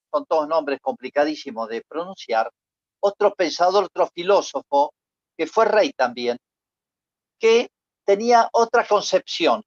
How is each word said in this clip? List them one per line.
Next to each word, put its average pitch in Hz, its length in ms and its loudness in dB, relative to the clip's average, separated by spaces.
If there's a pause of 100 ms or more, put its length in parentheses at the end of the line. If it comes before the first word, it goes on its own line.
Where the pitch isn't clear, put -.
son 143 160 -4
todos 156 220 -2
nombres 147 340 -2
complicadísimos 127 880 -6
de 113 180 -10
pronunciar, 147 640 -6 (520)
otro 208 340 0
pensador, 180 480 0
otro 175 240 -2
filósofo, 151 880 -2 (420)
que 165 100 -4
fue 220 200 2
rey 214 260 2
también, 120 460 -4 (1000)
que 226 300 4 (380)
tenía 226 480 4
otra 226 340 2
concepción, 175 800 0